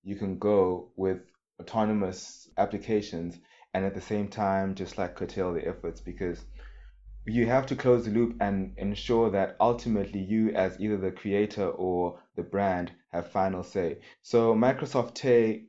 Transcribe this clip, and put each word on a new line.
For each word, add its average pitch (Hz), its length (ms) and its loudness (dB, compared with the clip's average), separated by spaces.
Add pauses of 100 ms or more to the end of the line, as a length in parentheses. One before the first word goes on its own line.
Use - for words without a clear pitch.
you 98 140 -8
can 95 220 -4
go 92 580 2
with 95 220 0 (420)
autonomous 104 880 -2 (100)
applications 101 800 -2 (360)
and 95 100 0
at 98 100 -2
the 95 60 -8
same 104 280 -4
time 98 460 0
just, 95 240 -8
like, 90 180 -4
curtail 90 380 -4
the 73 120 -4
efforts, 85 340 -8
because 87 440 -6 (800)
you 113 220 2
have 131 200 4
to 131 100 -4
close 123 280 4
the 107 60 -4
loop 117 300 2
and 98 360 0
ensure 104 540 2
that 98 300 0
ultimately 110 600 2
you 107 300 2
as 95 300 0
either 104 180 0
the 95 140 -2
creator 101 580 0
or 87 500 -2 (160)
the 87 60 -6
brand 92 480 -2 (220)
have 87 180 -6
final 95 320 0
say. 85 360 -4 (240)
So 113 320 4
Microsoft 127 600 0
Tay 117 540 4